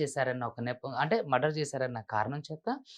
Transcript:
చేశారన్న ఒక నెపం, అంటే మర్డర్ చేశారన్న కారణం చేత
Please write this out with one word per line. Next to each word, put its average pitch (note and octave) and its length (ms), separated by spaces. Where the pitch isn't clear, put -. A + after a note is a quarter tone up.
చేశారన్న B2+ 420
ఒక A#2 180
నెపం, B2 300
అంటే D3+ 300
మర్డర్ C#3+ 360
చేశారన్న B2+ 520
కారణం A2+ 320
చేత A#3 280